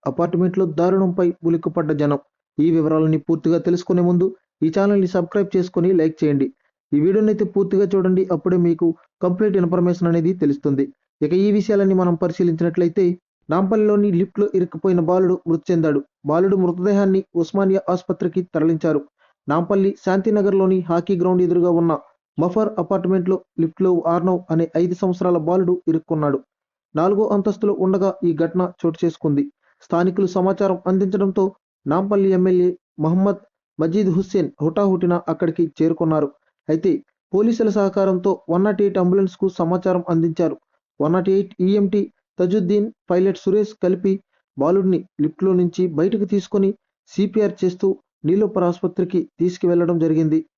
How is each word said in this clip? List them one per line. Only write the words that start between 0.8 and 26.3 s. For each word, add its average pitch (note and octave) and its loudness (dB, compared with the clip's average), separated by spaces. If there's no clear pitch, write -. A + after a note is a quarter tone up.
ఉలిక్కిపడ్డ E3 -2
జనం. D3 0
ఈ D3 2
వివరాలని D#3 2
పూర్తిగా E3 0
తెలుసుకునే F3+ 0
ముందు F3+ 2
ఈ D#3+ 2
ఛానల్ని G3 0
సబ్స్క్రైబ్ F#3 -2
చేసుకొని F3+ 0
లైక్ D#3+ 2
చేయండి. C#3+ 0
ఈ C#3+ 2
వీడియోనైతే G#3+ 2
పూర్తిగా G3 0
చూడండి, F#3 2
అప్పుడే F3 0
మీకు E3+ 2
కంప్లీట్ F#3 0
ఇన్ఫర్మేషన్ F3 0
అనేది E3+ 0
తెలుస్తుంది. C#3+ 0
ఇక D3+ -2
ఈ G3 2
విషయాలన్నీ G3+ 2
మనం F3+ 2
పరిశీలించినట్లయితే, E3+ 0
నాంపల్లిలోని G#3 2
లిఫ్ట్లో F#3+ 0
ఇరుక్కుపోయిన F3+ 0
బాలుడు F3+ 0
మృతి E3 -2
చెందాడు. D#3+ 0
బాలుడు F#3 2
మృతదేహాన్ని F#3+ 0
ఉస్మానియా F#3+ 0
ఆసుపత్రికి F3+ -4
తరలించారు. D#3+ 0
నాంపల్లి F#3+ 0
శాంతినగర్లోని F#3+ 0
హాకీ E3+ -2
గ్రౌండ్ F3+ 2
ఎదురుగా F3 2
ఉన్న E3+ 2
మఫర్ F#3 0
అపార్ట్మెంట్లో F#3 -2
లిఫ్ట్లో E3 0
ఆర్నవ్ F3 0
అనే E3 0
ఐదు F3 0
సంవత్సరాల F3+ -2
బాలుడు F3 0
ఇరుక్కున్నాడు. D#3 -2